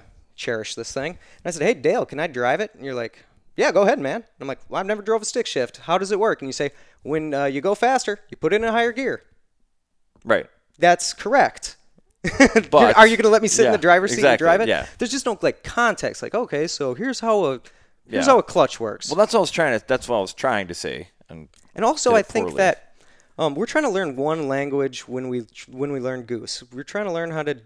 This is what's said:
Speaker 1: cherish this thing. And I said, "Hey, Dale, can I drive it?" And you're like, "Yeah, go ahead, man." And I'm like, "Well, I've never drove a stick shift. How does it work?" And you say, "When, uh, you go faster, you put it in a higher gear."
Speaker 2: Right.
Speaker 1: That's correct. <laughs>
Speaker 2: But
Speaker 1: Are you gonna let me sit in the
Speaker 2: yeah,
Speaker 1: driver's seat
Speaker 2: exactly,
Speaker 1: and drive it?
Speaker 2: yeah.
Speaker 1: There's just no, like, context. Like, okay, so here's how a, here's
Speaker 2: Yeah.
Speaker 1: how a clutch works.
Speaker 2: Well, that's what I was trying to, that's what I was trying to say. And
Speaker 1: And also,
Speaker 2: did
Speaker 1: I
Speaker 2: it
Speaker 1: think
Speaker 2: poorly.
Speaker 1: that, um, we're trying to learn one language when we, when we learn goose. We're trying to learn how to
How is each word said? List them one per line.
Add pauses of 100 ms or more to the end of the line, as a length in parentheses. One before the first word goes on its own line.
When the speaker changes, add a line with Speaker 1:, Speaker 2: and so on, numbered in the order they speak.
(360)
Speaker 1:
cherish
this
thing.
And (260)
I
said,
"Hey,
Dale,
can
I
drive
it?"
And
you're
like, (320)
"Yeah,
go
ahead,
man."
And (160)
I'm
like, (100)
"Well,
I've
never
drove
a
stick
shift.
How
does
it
work?"
And
you
say, (320)
"When,
uh,
you
go
faster, (100)
you
put
it
in
a
higher
gear." (1040)
Speaker 2:
Right. (320)
Speaker 1:
That's
correct. (480)
<laughs>
Speaker 2:
But
Speaker 1:
Are
you
gonna
let
me
sit
in
the
Speaker 2:
yeah,
Speaker 1:
driver's
seat
Speaker 2:
exactly,
Speaker 1:
and
drive
it?
Speaker 2:
yeah. (120)
Speaker 1:
There's
just
no,
like,
context.
Like,
okay,
so
here's
how
a, (560)
here's
Speaker 2:
Yeah.
Speaker 1:
how
a
clutch
works.
Speaker 2:
Well,
that's
what
I
was
trying
to,
that's
what
I
was
trying
to
say. (200)
And (260)
Speaker 1:
And
also,
Speaker 2:
did
Speaker 1:
I
Speaker 2:
it
Speaker 1:
think
Speaker 2:
poorly.
Speaker 1:
that, (460)
um,
we're
trying
to
learn
one
language
when
we, (200)
when
we
learn
goose.
We're
trying
to
learn
how
to (100)